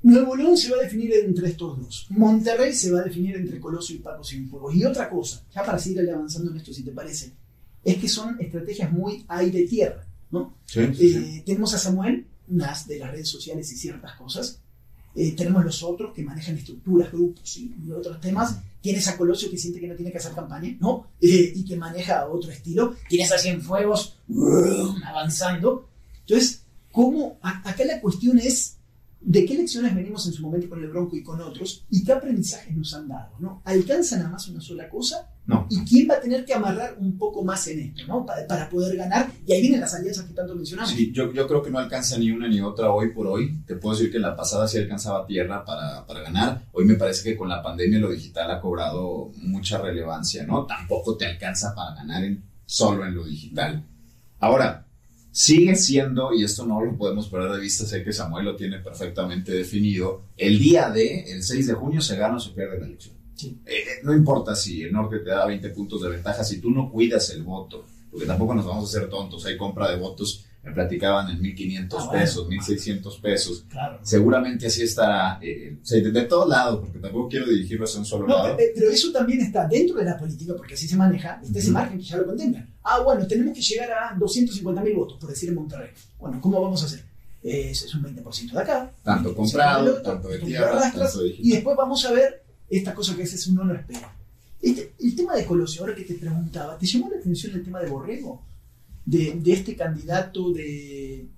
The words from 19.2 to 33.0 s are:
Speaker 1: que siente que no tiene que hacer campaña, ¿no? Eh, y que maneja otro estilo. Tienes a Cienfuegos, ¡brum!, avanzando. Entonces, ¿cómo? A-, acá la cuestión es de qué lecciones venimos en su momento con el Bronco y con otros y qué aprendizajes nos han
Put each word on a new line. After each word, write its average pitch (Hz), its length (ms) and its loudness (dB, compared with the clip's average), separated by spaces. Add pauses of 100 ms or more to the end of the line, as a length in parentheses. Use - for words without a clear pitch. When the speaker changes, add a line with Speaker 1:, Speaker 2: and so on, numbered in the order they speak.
Speaker 1:
que 175 80 -8
siente 175 200 -8
que 170 80 -10
no 170 80 -10
tiene 175 160 -8
que 175 80 -10
hacer 160 140 -10
campaña, 160 480 -10
¿no? 240 260 0 (140)
Eh, 175 340 8
y 190 100 -4
que 175 120 -6
maneja 170 520 -2
otro 170 220 -4
estilo. 196 460 0 (120)
Tienes 180 220 4
a 180 80 4
Cienfuegos, 190 760 0 (100)
¡brum!, - 800 4
avanzando. 180 840 -2 (380)
Entonces, 254 360 2 (280)
¿cómo? 269 520 2
A-, 185 280 -6
acá 262 140 0
la 311 160 -2
cuestión 233 400 4
es - 380 -2 (460)
de 185 200 6
qué 269 100 0
lecciones 240 400 0
venimos 190 320 -4
en 165 60 -4
su 151 100 -8
momento 175 260 -4
con 165 140 -10
el 156 80 -8
Bronco 175 240 -4
y 151 80 -6
con 165 180 -10
otros 165 500 -10
y 185 120 4
qué - 80 0
aprendizajes 262 680 0
nos 151 160 -6
han 151 140 -12